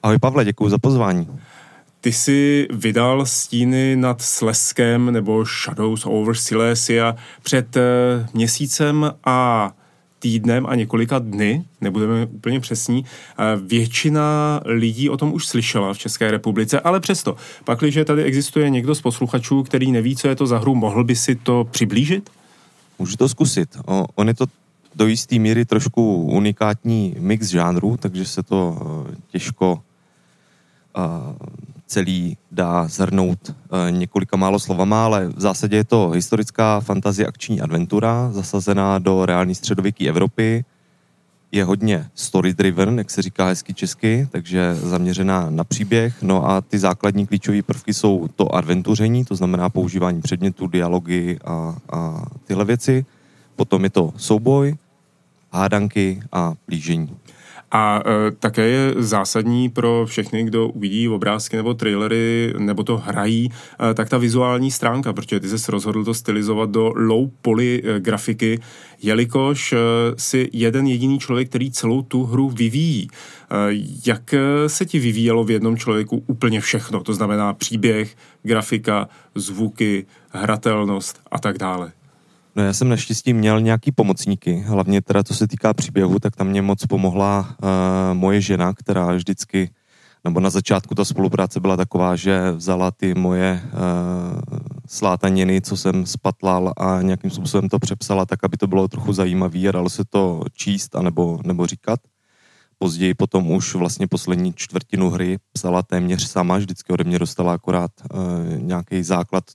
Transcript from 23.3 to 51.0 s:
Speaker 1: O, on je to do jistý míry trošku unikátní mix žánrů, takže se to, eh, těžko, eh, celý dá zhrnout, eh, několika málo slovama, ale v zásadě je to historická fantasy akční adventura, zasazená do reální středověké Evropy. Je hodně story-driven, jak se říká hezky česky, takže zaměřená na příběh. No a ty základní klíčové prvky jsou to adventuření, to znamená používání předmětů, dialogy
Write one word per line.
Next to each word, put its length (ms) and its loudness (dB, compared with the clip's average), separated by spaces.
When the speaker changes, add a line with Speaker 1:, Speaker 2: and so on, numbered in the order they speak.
Speaker 1:
O, 200 0
on 120 2
je 60 4
to 120 0
do 120 4
jistý 320 2
míry 260 4
trošku 580 2
unikátní 960 0
mix 280 0
žánrů, 500 2
takže 280 -4
se 180 -6
to, 340 0
eh, 60 -12
těžko, 480 -2
eh, 40 -4
celý 480 -2
dá 360 0
zhrnout, 520 0
eh, 420 -4
několika 460 -2
málo 220 2
slovama, 460 0
ale 220 2
v 120 -8
zásadě 380 0
je 60 4
to 260 2
historická 720 0
fantasy 460 0
akční 360 -4
adventura, 680 0
zasazená 680 0
do 260 2
reální 300 2
středověké 540 -2
Evropy. 560 0
Je 120 2
hodně 520 0
story-driven, 840 2
jak 140 -4
se 100 -4
říká 240 -2
hezky 280 -2
česky, 580 0
takže 440 0
zaměřená 720 0
na 140 -2
příběh. 580 0
No 280 2
a 120 2
ty 180 -2
základní 480 2
klíčové 340 0
prvky 320 -4
jsou 420 2
to 200 0
adventuření, 720 2
to 100 -4
znamená 340 0
používání 520 -2
předmětů, 460 -2
dialogy 800 0